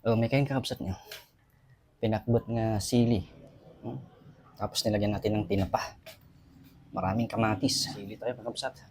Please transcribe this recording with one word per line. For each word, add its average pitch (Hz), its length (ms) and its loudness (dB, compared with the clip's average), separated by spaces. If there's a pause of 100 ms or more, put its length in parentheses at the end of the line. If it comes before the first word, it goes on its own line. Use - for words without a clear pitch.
Oh, 113 160 4
may 117 80 4
kain 139 160 4
kakabsat 135 400 -2
niyo. - 160 -4 (1040)
Pinakbot 117 480 2
nga 113 320 0
sili. 117 400 4 (560)
Hmm? 127 240 -10 (560)
Tapos - 240 -4
nilagyan 104 320 2
natin 107 240 0
ng 104 80 -2
tinapa. 98 320 0 (1120)
Maraming 98 400 -2
kamatis. 110 640 0
Sili 104 240 -12
tayo, 123 160 -4
kakabsat. 117 400 -8 (160)